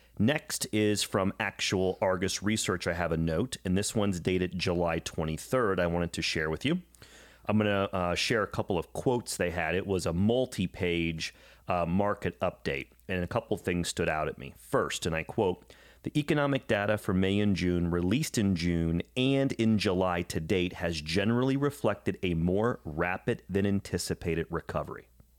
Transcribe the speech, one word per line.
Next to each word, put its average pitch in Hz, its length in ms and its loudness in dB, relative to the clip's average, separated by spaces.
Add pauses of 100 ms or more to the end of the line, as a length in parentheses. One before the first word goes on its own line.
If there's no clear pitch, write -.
(180)
Next 139 540 0
is 104 300 2
from 98 360 0
actual 95 600 0
Argus 92 420 0
Research. 104 440 0
I 87 80 0
have 85 180 0
a 80 60 2
note, 82 480 0
and 92 100 2
this 101 180 0
one's 101 240 0
dated 90 400 0
July 85 420 0
twenty-third. 90 800 -2
I 90 100 2
wanted 85 260 0
to - 80 -4
share 78 260 -2
with 80 160 -4
you. 175 160 0 (640)
I'm 107 140 0
gonna, 101 340 2
uh, 87 220 0
share 110 280 0
a 98 40 0
couple - 320 -2
of - 160 -6
quotes - 420 -2
they 87 140 0
had. 85 240 -2
It 95 120 -2
was 92 200 0
a 85 80 0
multi-page, 90 1200 0 (340)
uh, 87 160 0
market 95 560 0
update, 71 460 -4 (220)
and 92 140 -2
a 87 40 -2
couple 110 320 -2
things 87 300 -2
stood 85 200 -2
out 78 180 -2
at - 120 -6
me. 67 180 -14
First, - 480 -2
and 82 100 0
I 80 80 -2
quote, 92 400 -2 (420)
"The - 140 -4
economic 143 500 0
data 107 280 2
for 107 160 -2
May 95 280 4
and 104 160 4
June, 87 340 2
released 90 480 0
in 98 160 4
June 85 480 2 (140)
and 135 360 2
in 110 260 2
July 90 440 2
to - 180 -4
date, 90 340 0
has 85 260 -2
generally 113 560 2
reflected 120 640 0
a 90 120 2
more 92 500 2
rapid 87 640 -2
than 98 180 0
anticipated 90 840 -2
recovery." - 580 -6 (300)